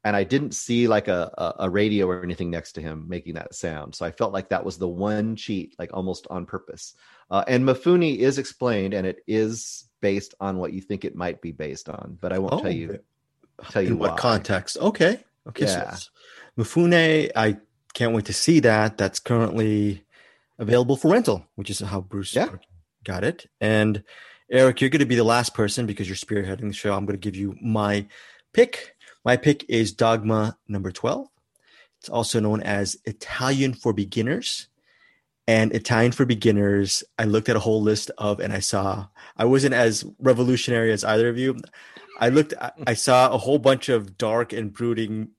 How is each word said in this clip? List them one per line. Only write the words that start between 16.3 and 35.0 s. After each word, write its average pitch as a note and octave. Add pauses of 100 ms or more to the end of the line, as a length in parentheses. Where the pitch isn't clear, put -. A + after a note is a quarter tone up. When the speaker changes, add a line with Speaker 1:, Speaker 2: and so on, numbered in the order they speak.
Speaker 2:
it's A#2
Mifune, E3
I A2 (360)
can't A#2
wait A2
to G#2
see E3
that. G#2+
That's G2
currently G#2+ (540)
available B2
for D#3+
rental, F#3 (100)
which G2+
is G2+
how G2
Bruce F#2+
Speaker 1:
Yeah. F3 (540)
Speaker 2:
got F#2
it. D#3+ (120)
And G#2+ (460)
Eric, C3
you're C3+
gonna C#3+
be A#2+
the A#2
last A#2
person, A2
because G2+
you're F#2+
spearheading G2
the G2+
show. G2+
I'm G2
gonna G2+
give F#2+
you G2
my G#2 (440)
pick. - (280)
My B2
pick C#3+
is A2+
Dogma A2 (100)
number G2
twelve. C#3+ (720)
It's -
also A#2
known G#2+
as G2+
Italian C3
for A#2
Beginners. A2 (800)